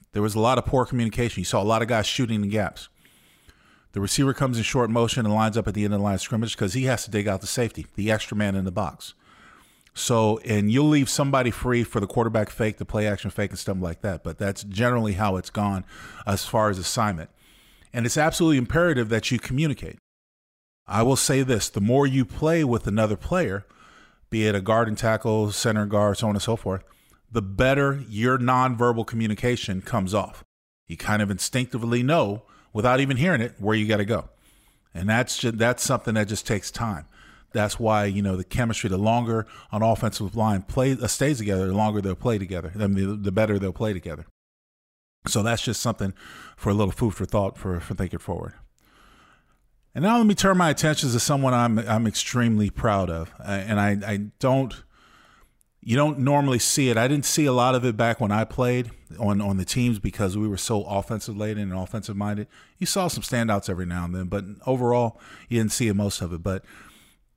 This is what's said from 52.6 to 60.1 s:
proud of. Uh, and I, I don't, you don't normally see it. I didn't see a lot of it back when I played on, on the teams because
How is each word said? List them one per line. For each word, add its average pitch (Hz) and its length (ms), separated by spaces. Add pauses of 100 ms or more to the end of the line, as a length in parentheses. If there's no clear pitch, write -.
proud 98 400
of. 82 280
Uh, - 100
and 101 300
I, 101 340
I 101 40 (220)
don't, 131 340 (1080)
you 113 140
don't 147 240
normally 139 380
see 135 300
it. 117 80
I 117 100
didn't 143 200
see - 180
a 135 80
lot 127 220
of 123 100
it 113 140
back 117 200
when 101 140
I 110 120
played 123 480 (260)
on, 101 240
on 98 160
the 92 80
teams 120 320
because 98 400